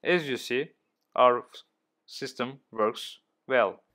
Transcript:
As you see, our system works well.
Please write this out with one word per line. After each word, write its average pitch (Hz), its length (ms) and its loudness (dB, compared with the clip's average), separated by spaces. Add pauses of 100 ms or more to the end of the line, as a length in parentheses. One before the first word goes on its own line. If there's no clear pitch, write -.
As 170 240 0
you 127 120 -4
see, 131 320 -4 (440)
our 123 300 4 (640)
system 131 540 -10 (100)
works 110 480 -4 (280)
well. 117 360 0 (120)